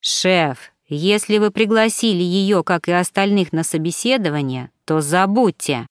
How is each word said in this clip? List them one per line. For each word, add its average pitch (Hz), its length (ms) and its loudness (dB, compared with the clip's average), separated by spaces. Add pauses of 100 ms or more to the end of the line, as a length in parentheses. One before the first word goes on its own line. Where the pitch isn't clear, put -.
«Шеф, 170 720 -2 (140)
если 202 500 0
вы 208 140 2
пригласили 220 720 0
ее, 190 400 0
как 175 260 -2
и - 20 2
остальных, 190 600 0
на 160 100 0
собеседование, 156 1080 -2 (140)
то 156 140 0
забудьте». 180 920 0